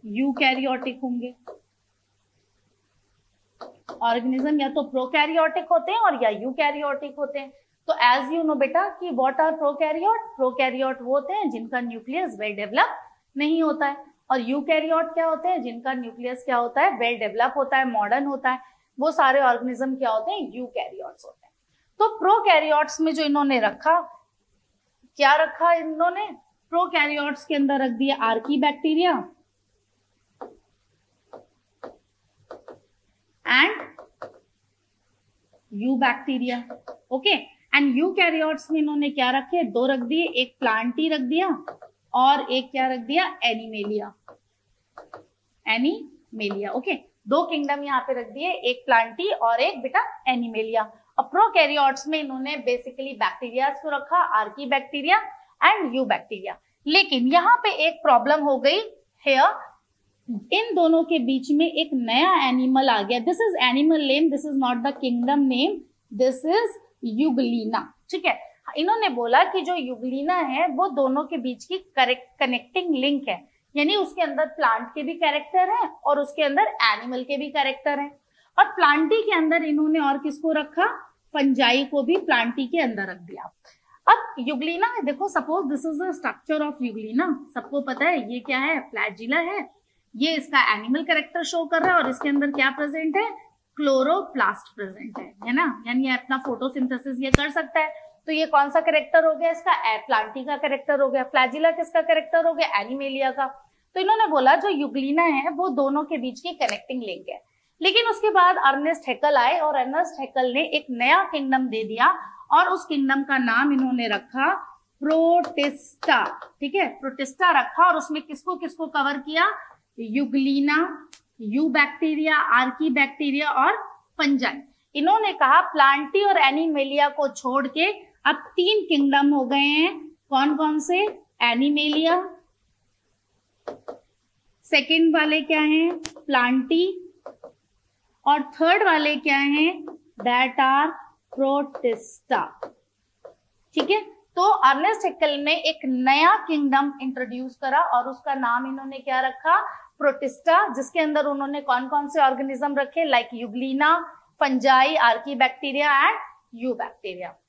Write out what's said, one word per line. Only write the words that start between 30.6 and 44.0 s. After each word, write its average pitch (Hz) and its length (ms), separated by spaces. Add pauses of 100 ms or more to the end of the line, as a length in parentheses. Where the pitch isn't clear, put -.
and 294 340 (1900)
यूबैक्टीरिया। 247 920 (480)
okay, 277 240 (360)
and 285 240
यूकैरियोट्स 320 760
में 311 100
इन्होंने 294 300
क्या 262 200
रखे? 269 340
दो 233 220
रख 262 160
दिए, 311 220 (100)
एक 254 260
प्लांटी 240 480
रख 302 140
दिया 320 260 (640)
और 262 380
एक 254 180
क्या 262 180
रख 254 120
दिया? 330 440
Animalia, 214 680 (1500)